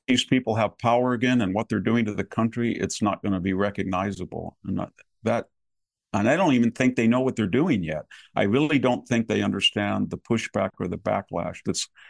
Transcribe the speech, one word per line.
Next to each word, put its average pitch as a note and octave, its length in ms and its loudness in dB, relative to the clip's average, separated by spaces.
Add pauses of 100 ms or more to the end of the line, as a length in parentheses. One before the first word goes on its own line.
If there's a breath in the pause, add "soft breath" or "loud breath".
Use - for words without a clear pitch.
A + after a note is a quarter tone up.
these B2 180 2
people B2+ 300 0
have A2 240 0
power B2 340 2
again B2 280 2
and F#2 120 -2
what A2 160 -2
they're G#2 100 0
doing A2+ 260 2
to G#2 100 -4
the G2 80 -4
country, A2+ 520 -2
it's - 260 -4
not G2+ 220 0
gonna F#2+ 160 -2
be F#2+ 140 -2
recognizable." F#2 1120 -4
And F#2+ 140 -4
that, F#2+ 100 -6 (340)
that, A2+ 220 0 (680)
and G2+ 140 2
I C#3+ 80 4
don't F3 180 4
even A#2 180 4
think B2+ 240 2
they A#2 120 2
know B2 140 4
what C3 140 -2
they're G#2+ 120 0
doing A#2+ 360 0
yet. D#2 220 -6 (300 loud breath)
I G#2+ 80 4
really C#3 360 2
don't B2 280 0
think A#2 200 0
they G#2 160 0
understand G2+ 680 0
the - 80 -6
pushback G#2 640 -2
or F#2+ 80 -4
the F2+ 100 -6
backlash F#2+ 680 -4
that's - 240 -4 (220 loud breath)